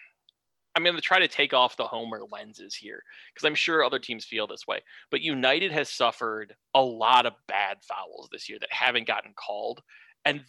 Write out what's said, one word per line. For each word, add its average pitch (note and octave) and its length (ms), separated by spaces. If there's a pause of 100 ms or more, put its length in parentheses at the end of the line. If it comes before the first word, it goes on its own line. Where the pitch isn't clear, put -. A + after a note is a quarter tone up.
(760)
I'm E3 80
gonna F3 180
try F#3 180
to E3+ 80
take C#3+ 240
off B2+ 240
the A#2+ 120
homer A2+ 340 (100)
lenses G#2 440
here, G#2+ 280 (320)
'cause - 80
I'm D3+ 120
sure D#3+ 280
other B2+ 160
teams A2+ 240
feel A2 220
this - 220
way. - 140 (280)
But C#3 120
United D3+ 500
has D3+ 180
suffered A2 680 (200)
a C3+ 60
lot A#2+ 440
of A2+ 80 (140)
bad G2 360
fouls - 480
this - 160
year G#2+ 120
that - 120
haven't A#2 360
gotten G#2+ 260
called, A2 480 (420)
and C#3+ 260